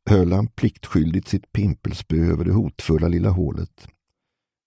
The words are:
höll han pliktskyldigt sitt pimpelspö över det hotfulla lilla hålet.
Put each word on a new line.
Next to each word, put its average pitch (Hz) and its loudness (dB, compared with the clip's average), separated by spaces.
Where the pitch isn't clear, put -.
höll 92 4
han 101 0
pliktskyldigt 90 -2
sitt - -4
pimpelspö 85 -2
över 82 0
det 90 0
hotfulla 87 0
lilla 87 0
hålet. 90 -4